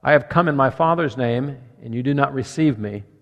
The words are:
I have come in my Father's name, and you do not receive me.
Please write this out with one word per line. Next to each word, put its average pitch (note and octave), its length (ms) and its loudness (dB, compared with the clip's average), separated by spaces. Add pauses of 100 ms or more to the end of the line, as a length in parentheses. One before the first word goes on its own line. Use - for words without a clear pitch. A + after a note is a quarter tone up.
I C3+ 100 2
have C#3+ 180 2
come E3+ 180 2
in D3 80 0
my C3+ 140 4
Father's E3 480 0
name, B2+ 400 -2 (240)
and A#2 120 -12
you B2 80 -4
do C#3 120 -2
not C#3 180 0
receive C#3 460 0
me. G#2 260 -8 (180)